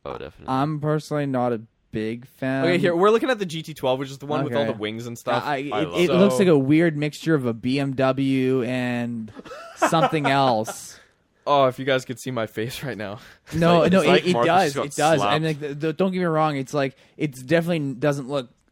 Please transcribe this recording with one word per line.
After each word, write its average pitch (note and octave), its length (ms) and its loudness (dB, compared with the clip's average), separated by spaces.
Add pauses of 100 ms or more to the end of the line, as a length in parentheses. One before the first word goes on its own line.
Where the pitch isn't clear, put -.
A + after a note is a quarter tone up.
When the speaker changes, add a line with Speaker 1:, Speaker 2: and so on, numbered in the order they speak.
Speaker 1:
Oh, C#2 120 -8
definitely. - 300 -16
Speaker 2:
I'm C#3+ 320 -2
personally D3+ 460 -2
not B2 260 0
a A#2 80 -2 (320)
big A2+ 340 -6
fan. C3+ 380 -4
Speaker 3:
Okay, F3 140 2
here, F3 180 2
we're F#3 140 4
looking A#3 200 4
at A#3+ 100 0
the G3+ 60 -6
G D#3+ 160 -8
T D#3 120 -12
twelve, C3 260 0
which C3+ 100 -8
is C3+ 100 -16
the C#3 60 -14
one C#3+ 200 -2
with A#2+ 100 -4
all A2+ 80 2
the A2+ 60 -2
Speaker 2:
Okay. A2+ 100 -6
Speaker 3:
wings A2 260 -6
and A#2+ 120 -10
stuff. A#2+ 280 -2
Speaker 2:
I, C#3+ 100 -2
Speaker 1:
I - 20 -2
Speaker 2:
it, C#3+ 120 -6
Speaker 1:
love - 300 -4
Speaker 2:
it F3 100 4
Speaker 1:
it. D3 40 2
Speaker 2:
looks F#3 220 6
Speaker 3:
So - 40 2
Speaker 2:
like F#3+ 80 4
a D#3+ 100 6
weird D3+ 380 4
mixture D3+ 400 -2
of C3+ 100 0
a A#2 80 0
B B2+ 240 -2
M C#3 160 -2
W C3 680 2
and A#2+ 720 -4 (220)
Speaker 3:
<laughs> E5 200 -18
Speaker 2:
something D#3+ 520 0
else. C3 720 0 (480)
Speaker 3:
Oh, C#3 200 4
if B2+ 120 0
you C3 60 -8
guys C3 220 0
could B2 160 -10
see C3+ 100 -8
my A2+ 160 -4
face A2+ 360 -8
right B2 140 -8
now. G#2+ 220 -10 (160)
<laughs> - 180 -16
Speaker 2:
No, E3 280 4
Speaker 1:
It's F3 100 4
Speaker 2:
no, F#3+ 100 6
Speaker 1:
like, D3 220 4
Speaker 2:
it, E3+ 60 0
it F3+ 40 4
Speaker 1:
Marcus A#2 140 2
Speaker 2:
does. E3+ 260 4
Speaker 1:
got C3 120 -2
Speaker 2:
It D3 100 -10
does. D3+ 260 4
I - 40 0
Speaker 1:
slapped. G2+ 160 2
Speaker 2:
mean, - 20 -2
like, D#3 160 -2
the, C#3+ 140 -8
the, D3+ 200 -2
don't F#3+ 200 0
get F#3 60 -2
me F3+ 60 0
wrong. D#3 300 2
It's C3+ 180 -6
like, C#3 220 -2 (220)
it B2+ 280 -4
definitely D#3+ 500 0
doesn't C#3 340 -2
look C3+ 200 -6 (220)